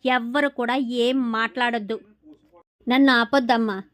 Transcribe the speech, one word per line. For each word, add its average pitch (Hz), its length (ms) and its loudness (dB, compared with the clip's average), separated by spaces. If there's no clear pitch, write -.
ఎవ్వరు 254 420 0
కూడా 254 280 -4
ఏం 247 560 -2
మాట్లాడొద్దు. 226 680 -4
నన్ను 262 240 6
ఆపొద్దమ్మా. 233 680 0